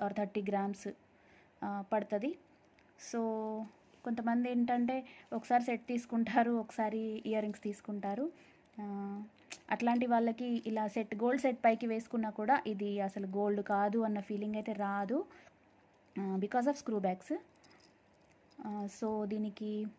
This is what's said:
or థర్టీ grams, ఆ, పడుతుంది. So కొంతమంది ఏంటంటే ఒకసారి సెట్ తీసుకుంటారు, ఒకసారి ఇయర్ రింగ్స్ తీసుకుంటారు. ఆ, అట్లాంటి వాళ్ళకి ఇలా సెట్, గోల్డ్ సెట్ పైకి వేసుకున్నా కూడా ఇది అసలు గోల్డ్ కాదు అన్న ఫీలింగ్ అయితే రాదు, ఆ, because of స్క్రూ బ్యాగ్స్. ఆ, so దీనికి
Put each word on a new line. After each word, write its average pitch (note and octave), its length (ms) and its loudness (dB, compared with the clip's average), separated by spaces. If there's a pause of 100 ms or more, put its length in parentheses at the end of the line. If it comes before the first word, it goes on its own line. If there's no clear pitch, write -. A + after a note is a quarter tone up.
or G3+ 140 -2
థర్టీ G#3 240 0
grams, G3 520 -2 (680)
ఆ, G3+ 180 -4
పడుతుంది. G#3 560 0 (760)
So A#3 80 -2 (840)
కొంతమంది A#3+ 480 2
ఏంటంటే B3 560 2 (260)
ఒకసారి A#3+ 300 4
సెట్ A#3+ 240 -2
తీసుకుంటారు, A#3 640 2
ఒకసారి A3 720 -2
ఇయర్ G#3+ 180 0
రింగ్స్ G#3 200 -6
తీసుకుంటారు. G#3 680 -4 (500)
ఆ, G3+ 400 -6 (480)
అట్లాంటి A#3+ 360 2
వాళ్ళకి A#3 640 2
ఇలా G#3+ 200 0
సెట్, A3 280 -4
గోల్డ్ A#3+ 260 2
సెట్ B3 240 2
పైకి A3+ 220 4
వేసుకున్నా A3+ 420 -2
కూడా G#3+ 380 2
ఇది G3+ 320 0
అసలు G3 280 -2
గోల్డ్ G3+ 340 2
కాదు G3+ 380 2
అన్న G#3+ 200 2
ఫీలింగ్ G#3 360 -2
అయితే G#3+ 180 -2
రాదు, G3+ 520 0 (960)
ఆ, - 20 0
because G3 440 0
of C#4+ 80 4
స్క్రూ A#3 260 -4
బ్యాగ్స్. F#3+ 380 -2 (1200)
ఆ, G#3 260 -4 (140)
so G#3+ 240 0
దీనికి G#3+ 600 -2 (140)